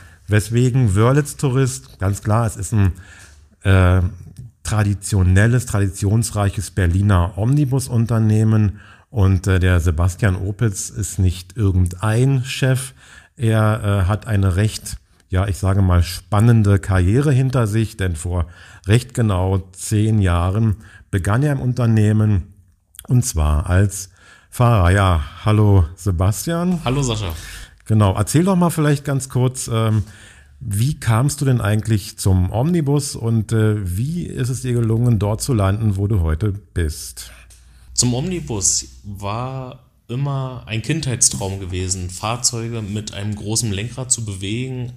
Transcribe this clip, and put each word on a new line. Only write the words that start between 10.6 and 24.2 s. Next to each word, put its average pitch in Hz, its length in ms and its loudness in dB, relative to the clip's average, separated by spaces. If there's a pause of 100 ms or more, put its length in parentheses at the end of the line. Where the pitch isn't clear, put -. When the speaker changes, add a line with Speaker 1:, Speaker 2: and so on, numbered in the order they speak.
Speaker 1:
ist - 300 -6
nicht 90 360 -2
irgendein 110 880 0
Chef. 131 500 -2 (440)
Er, 107 680 0
äh, 90 60 2
hat 104 180 -2
eine 98 300 0
recht, - 400 -4 (320)
ja, 92 180 0
ich 98 80 -4
sage 98 260 0
mal, 90 220 6
spannende 104 760 2
Karriere 98 520 2
hinter 127 340 2
sich, 107 300 -2
denn 92 220 -2
vor 87 300 -4 (400)
recht 117 260 2
genau 95 460 0 (120)
zehn 110 480 0
Jahren 95 560 2 (360)
begann 101 320 0
er 147 100 0
im 135 80 -4
Unternehmen, 107 920 2 (540)
und 123 160 2
zwar 76 460 0
als 98 400 0 (400)